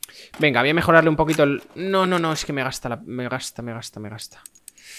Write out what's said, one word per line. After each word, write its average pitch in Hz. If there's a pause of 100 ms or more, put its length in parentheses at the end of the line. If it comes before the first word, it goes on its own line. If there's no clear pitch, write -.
(380)
Venga, 139
voy 135
a 156
mejorarle 165
un 156
poquito 156
el... 143 (120)
No, 190
no, 180
no, 165
es 151
que -
me 139
gasta 127
la... 117
me 123
gasta, 127
me 117
gasta, 110
me 107
gasta. - (560)